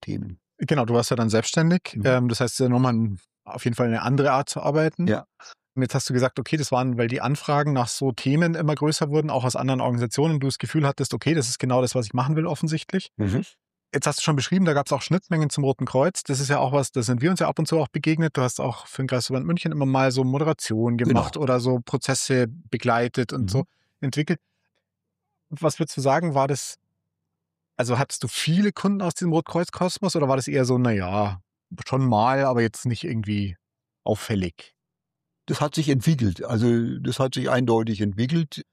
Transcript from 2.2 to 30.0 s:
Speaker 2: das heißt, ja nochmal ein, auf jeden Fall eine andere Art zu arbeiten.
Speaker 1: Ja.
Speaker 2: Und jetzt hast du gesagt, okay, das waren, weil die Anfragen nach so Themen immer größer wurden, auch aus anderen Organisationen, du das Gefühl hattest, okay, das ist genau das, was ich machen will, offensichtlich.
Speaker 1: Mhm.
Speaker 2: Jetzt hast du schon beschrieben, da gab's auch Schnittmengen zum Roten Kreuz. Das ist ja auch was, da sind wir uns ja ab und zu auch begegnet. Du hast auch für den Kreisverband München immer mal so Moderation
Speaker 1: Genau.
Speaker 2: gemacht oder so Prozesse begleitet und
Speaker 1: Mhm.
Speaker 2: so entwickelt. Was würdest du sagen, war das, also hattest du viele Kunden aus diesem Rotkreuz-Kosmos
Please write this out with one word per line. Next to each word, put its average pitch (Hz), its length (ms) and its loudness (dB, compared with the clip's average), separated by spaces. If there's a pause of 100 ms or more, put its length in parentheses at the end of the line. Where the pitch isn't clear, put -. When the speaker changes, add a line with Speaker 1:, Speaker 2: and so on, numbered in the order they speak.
Speaker 2:
das 117 100 -2
heißt, 123 220 -2
ja 131 80 4
nochmal 123 240 4
ein, 110 260 0 (240)
auf - 220 -14
jeden 120 100 0
Fall 120 140 0
eine 113 140 0
andere 135 280 2
Art 131 180 0
zu - 120 -8
arbeiten. 156 480 0
Speaker 1:
Ja. - 180 0 (480)
Speaker 2:
Und 131 80 0
jetzt 127 140 -2
hast 131 120 -2
du 135 60 -2
gesagt, 123 240 0
okay, 135 180 -4
das 147 140 -2
waren, 127 260 0
weil 117 120 0
die 127 120 -4
Anfragen 147 520 0
nach 123 160 2
so 135 240 -2
Themen 160 420 2
immer 151 220 0
größer 151 340 0
wurden, 151 200 0
auch 120 140 0
aus 127 120 0
anderen 131 240 0
Organisationen, 123 580 0
du 139 80 -2
das 135 120 -2
Gefühl 151 280 0
hattest, - 260 -2
okay, 135 220 0
das 135 140 0
ist 123 100 -6
genau 127 240 2
das, 123 140 0
was 123 100 -2
ich 104 80 -14
machen 131 220 0
will, 156 100 0
offensichtlich. 160 680 -4
Speaker 1:
Mhm. 107 260 0 (520)
Speaker 2:
Jetzt 143 120 0
hast 147 140 -2
du - 20 -4
schon 151 140 2
beschrieben, 180 280 2
da 165 80 2
gab's 139 220 0
auch 165 80 -2
Schnittmengen 160 480 0
zum 147 140 -2
Roten 135 200 0
Kreuz. 139 380 2
Das 135 180 -2
ist 139 80 -2
ja 143 100 2
auch 131 140 2
was, 139 200 2
da 127 100 0
sind 120 180 0
wir 151 100 2
uns 185 100 0
ja 156 80 2
ab 147 100 -4
und 160 100 0
zu 160 100 2
auch 147 100 0
begegnet. 156 500 0
Du - 20 2
hast 123 180 0
auch - 280 -4
für - 160 -8
den 135 40 -2
Kreisverband 127 380 -2
München 170 260 0
immer 147 140 -2
mal 135 280 2
so 131 120 2
Moderation 127 720 0
Speaker 1:
Genau. 117 120 2
Speaker 2:
gemacht 117 280 0
oder 127 240 0
so 127 240 2
Prozesse 131 640 0
begleitet 120 880 -2
und 135 80 -2
Speaker 1:
Mhm. 104 60 -2
Speaker 2:
so 127 160 0 (360)
entwickelt. 147 400 -2 (1120)
Was 156 280 -2
würdest - 200 -4
du - 20 -4
sagen, 143 340 2
war 135 140 2
das, - 280 -4 (1000)
also 123 220 0
hattest - 260 -4
du 123 40 -4
viele 190 440 0
Kunden 196 300 -2
aus 170 120 -2
diesem 175 180 -2
Rotkreuz-Kosmos 170 840 -2